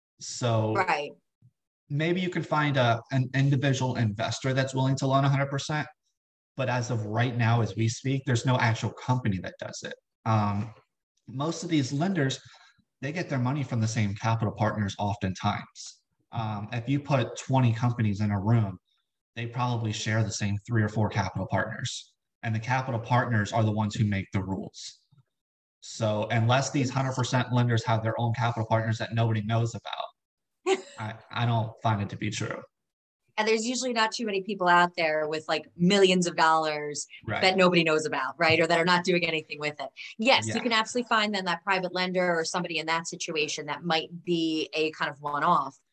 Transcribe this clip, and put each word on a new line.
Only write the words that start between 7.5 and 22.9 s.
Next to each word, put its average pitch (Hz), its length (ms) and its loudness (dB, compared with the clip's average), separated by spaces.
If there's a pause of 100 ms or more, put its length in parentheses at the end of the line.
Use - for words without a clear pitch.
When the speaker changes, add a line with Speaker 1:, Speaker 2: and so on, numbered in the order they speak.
Speaker 1:
as - 140 -2
we 113 120 2
speak, 135 380 -2
there's 123 200 2
no 127 120 4
actual 117 340 0
company 107 520 -2
that - 160 -10
does - 240 -12
it. - 100 -10 (320)
Um, 107 480 0 (540)
most 143 360 -6
of 165 60 -8
these 147 220 2
lenders, 143 480 0 (600)
they 135 100 -6
get 175 180 -6
their 143 100 -2
money 135 240 0
from 120 180 -2
the 110 60 2
same 104 280 0
capital 113 420 0
partners 107 400 0
oftentimes. - 1040 -4 (320)
Um, 107 420 -6
if 120 160 -6
you 143 100 2
put 135 380 0
twenty 127 340 4
companies 110 500 0
in 104 100 2
a 101 80 0
room, 104 400 2 (560)
they 120 100 -6
probably 117 460 -2
share 110 320 0
the 98 80 -2
same 101 260 -2 (100)
three 117 140 2
or 107 80 2
four 107 200 0
capital 95 420 -4
partners. - 600 -4 (320)
And 113 100 -2
the 110 60 -2
capital 123 400 -2